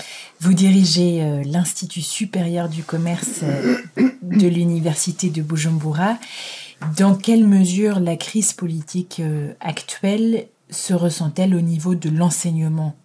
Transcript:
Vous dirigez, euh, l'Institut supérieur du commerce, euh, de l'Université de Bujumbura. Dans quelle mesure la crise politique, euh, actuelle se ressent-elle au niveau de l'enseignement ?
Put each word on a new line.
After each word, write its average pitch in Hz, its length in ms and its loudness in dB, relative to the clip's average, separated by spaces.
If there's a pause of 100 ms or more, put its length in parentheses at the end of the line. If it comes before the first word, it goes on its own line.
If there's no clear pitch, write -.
(400)
Vous 180 140 4
dirigez, 175 680 4
euh, 143 220 0
l'Institut 165 580 -4
supérieur 175 640 -4
du 160 140 -8
commerce, 170 640 -4
euh, 151 320 0 (460)
de 180 260 4
l'Université 170 840 0
de 160 100 -4
Bujumbura. 160 760 -2 (800)
Dans 196 160 6
quelle 226 320 4
mesure 196 540 4
la 170 160 0
crise - 360 -2
politique, 170 680 -6
euh, 151 400 -4
actuelle 220 880 -2 (220)
se - 240 -4
ressent-elle 175 600 0
au 170 60 2
niveau 170 340 0
de 170 160 -2
l'enseignement ? 160 960 0